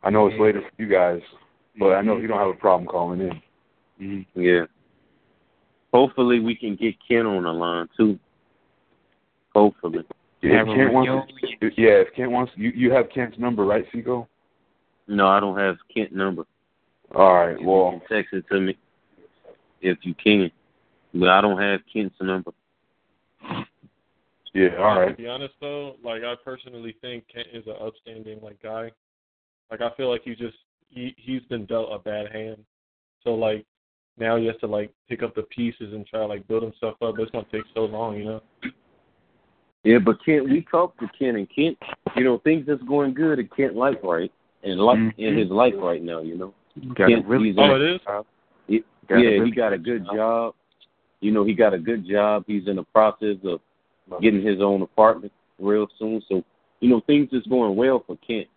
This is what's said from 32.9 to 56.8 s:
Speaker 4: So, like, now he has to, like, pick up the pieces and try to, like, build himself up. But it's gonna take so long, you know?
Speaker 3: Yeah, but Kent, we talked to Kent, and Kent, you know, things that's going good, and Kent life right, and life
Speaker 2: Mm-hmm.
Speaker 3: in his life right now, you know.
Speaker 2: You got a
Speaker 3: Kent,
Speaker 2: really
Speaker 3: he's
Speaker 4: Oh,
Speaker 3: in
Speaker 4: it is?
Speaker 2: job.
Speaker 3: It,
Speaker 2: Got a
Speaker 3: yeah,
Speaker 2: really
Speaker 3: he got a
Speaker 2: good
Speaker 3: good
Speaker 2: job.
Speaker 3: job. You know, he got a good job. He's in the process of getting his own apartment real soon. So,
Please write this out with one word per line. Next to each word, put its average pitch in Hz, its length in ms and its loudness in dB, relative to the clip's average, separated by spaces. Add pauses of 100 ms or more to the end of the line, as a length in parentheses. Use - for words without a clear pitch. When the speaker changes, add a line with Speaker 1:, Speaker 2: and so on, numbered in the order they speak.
Speaker 4:
So, 120 120 -4
like, 110 300 -2 (540)
now 113 180 0
he 113 100 0
has 113 140 -4
to, 120 60 -6
like, 104 260 -6 (160)
pick 117 140 -8
up 113 120 -8
the 110 80 -6
pieces 117 520 -8
and 104 120 -14
try 110 140 -8
to, 107 60 -4
like, 101 220 -10
build 110 140 -2
himself 110 400 -8
up. 113 140 -4
But 110 60 -4
it's 113 80 -8
gonna 110 200 -10
take 107 140 -8 (100)
so 113 120 -4
long, 107 300 -6
you 104 80 -10
know? 110 160 -10 (1400)
Speaker 3:
Yeah, 113 160 8
but 107 260 2
Kent, 151 240 2
we 156 220 2
talked 170 300 0
to 117 60 -10 (120)
Kent, 127 180 -2
and 101 180 -6
Kent, 156 220 -2 (400)
you 123 80 2
know, 123 140 2
things 156 280 0
that's 139 180 -4
going 139 280 0
good, 151 260 0
and 110 160 -6
Kent 131 220 -2
life 131 260 0
right, 87 300 -4 (300)
and 95 180 -6
life 113 180 6
Speaker 2:
Mm-hmm. 110 220 -2
Speaker 3:
in 107 160 0
his 107 140 0
life 110 260 4
right 87 260 -4
now, 85 200 -8
you 82 160 -10
know. 95 160 -12 (200)
Speaker 2:
You 131 200 -14
got 139 140 4
a - 80 8
Speaker 3:
Kent, 104 100 -2
Speaker 2:
really 110 220 2
Speaker 3:
he's 95 100 -2
Speaker 4:
Oh, 139 160 6
Speaker 3:
in 135 80 0
Speaker 4:
it 170 140 0
is? 185 60 -10
Speaker 2:
job. 104 240 -8 (420)
Speaker 3:
It, 110 160 0 (240)
Speaker 2:
Got 95 100 2
a - 20 6
Speaker 3:
yeah, 120 100 6
Speaker 2:
really 107 200 4
Speaker 3:
he 107 60 -6
got 113 180 0
a 92 40 -6
Speaker 2:
good 110 260 -6
Speaker 3:
good - 20 -
Speaker 2:
job. 101 100 -10
Speaker 3:
job. 113 380 -2 (680)
You 107 120 0
know, 107 120 2
he 110 80 0
got 104 220 4
a 90 40 -4
good 95 280 -6
job. 104 400 0
He's 101 200 -4
in 98 100 -2
the 90 80 -6
process 107 600 2
of 87 160 -6 (600)
getting 104 220 4
his 101 160 0
own 101 220 2
apartment 104 500 2 (260)
real 104 280 -2 (120)
soon. 110 300 -6
So, 92 140 -2 (380)